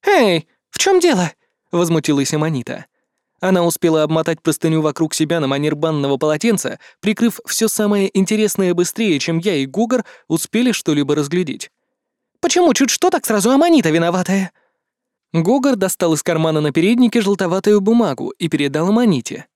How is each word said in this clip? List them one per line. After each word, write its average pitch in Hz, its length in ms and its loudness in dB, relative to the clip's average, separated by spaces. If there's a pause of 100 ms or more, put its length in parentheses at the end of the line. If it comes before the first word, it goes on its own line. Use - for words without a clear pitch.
«Эй, 220 440 2 (220)
в - 80 -12
чём 370 220 2
дело?» 208 320 0 (400)
возмутилась 160 640 0
Аманита. 151 520 -4 (540)
Она 180 240 2
успела 160 400 2
обмотать 160 360 -2
простыню 160 420 0
вокруг 151 320 -2
себя 160 260 -2
на 139 80 -2
манер 147 260 -2
банного 147 420 -2
полотенца, 151 600 -2 (220)
прикрыв 214 440 -2
всё - 220 -2
самое 202 500 0
интересное 196 560 0
быстрее, 175 460 -2
чем 165 200 -2
я 175 180 -2
и 135 100 -2
Гогор 220 380 -2 (240)
успели 226 420 -2
что-либо 147 460 -2
разглядеть. 151 560 -4 (680)
«Почему 349 320 2
чуть 262 180 0
что - 200 0
так - 160 -2
сразу 214 240 0
Аманита 285 400 4
виноватая?» 175 600 0 (800)
Гогор 247 420 2
достал 185 380 0
из 151 100 -2
кармана 160 380 0
на 151 120 0
переднике 233 480 2
желтоватую 196 600 0
бумагу 202 480 0 (100)
и 170 100 -4
передал 147 400 0
Аманите. 208 680 0